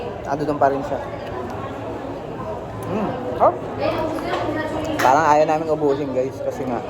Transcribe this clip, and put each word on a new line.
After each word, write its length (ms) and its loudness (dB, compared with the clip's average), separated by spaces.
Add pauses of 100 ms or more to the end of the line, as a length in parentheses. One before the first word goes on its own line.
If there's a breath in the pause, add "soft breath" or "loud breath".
(240)
Ando 200 -2
doon 140 0
pa 140 6
rin 100 0
siya. 180 -2 (1900)
Hmm. 220 0 (300)
Oh. 140 6 (1400)
Parang 300 6
ayaw 180 8
namin 240 2
ubusin, 420 2
guys, 280 0
kasi 240 -4
nga 160 -2 (100)